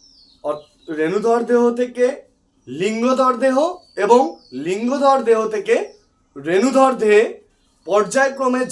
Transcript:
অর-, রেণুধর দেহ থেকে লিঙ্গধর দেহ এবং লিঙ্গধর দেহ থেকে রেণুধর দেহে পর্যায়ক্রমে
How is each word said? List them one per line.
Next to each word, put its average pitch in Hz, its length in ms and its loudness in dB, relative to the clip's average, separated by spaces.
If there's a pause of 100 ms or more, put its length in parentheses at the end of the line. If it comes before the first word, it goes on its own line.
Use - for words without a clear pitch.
(480)
অর-, - 500 -12
রেণুধর 214 420 0 (100)
দেহ 240 120 4 (120)
থেকে 247 320 -2 (600)
লিঙ্গধর 226 680 0 (100)
দেহ 262 120 2 (400)
এবং 240 420 2 (140)
লিঙ্গধর 247 720 0
দেহ 220 260 0
থেকে 214 280 -2 (720)
রেণুধর 254 460 2
দেহে 214 300 4 (600)
পর্যায়ক্রমে 254 880 0